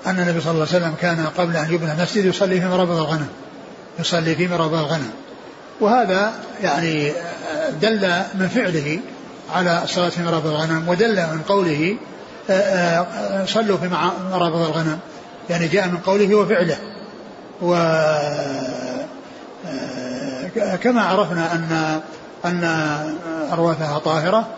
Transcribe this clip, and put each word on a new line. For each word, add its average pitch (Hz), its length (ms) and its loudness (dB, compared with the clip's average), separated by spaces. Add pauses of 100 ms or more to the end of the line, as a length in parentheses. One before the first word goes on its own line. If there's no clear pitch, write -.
أن 185 120 2
النبي 175 220 2
صلى 156 120 -2
الله 160 140 2
عليه 170 100 2
وسلم 170 240 2
كان 165 260 0 (120)
قبل 170 180 2
أن 160 180 0
يبنى 160 180 0
المسجد 175 320 0
يصلي 185 360 4
في 180 60 0
مرابض 180 300 2
الغنم، 151 320 0 (720)
يصلي 165 360 0
في 175 140 2
مرابض 165 260 2
الغنم، 151 360 0 (720)
وهذا 214 520 4 (300)
يعني 151 500 0 (720)
دل 220 180 4 (340)
من 190 200 0
فعله 165 460 0 (520)
على 170 320 2
الصلاة 180 240 0
في 175 140 -2
مرابض 165 240 0
الغنم، 160 420 0
ودل 202 280 4
من 160 320 0
قوله، 180 480 2 (540)
آه، - 20 6
آه، 190 960 2
"صلوا 208 300 2
في 170 120 -2
مع-، 175 240 2 (200)
مرابض 170 280 2
الغنم"، 160 380 0 (520)
يعني 170 180 0
جاء 185 200 2
من 180 80 0
قوله 196 380 4
وفعله. 180 440 4 (840)
و، 175 120 4 (1900)
آه، - 1160 -4
كما 240 200 4
عرفنا 175 500 2
أن، 160 480 0 (440)
أن 175 200 0 (880)
أرواثها 160 460 2
طاهرة 165 600 2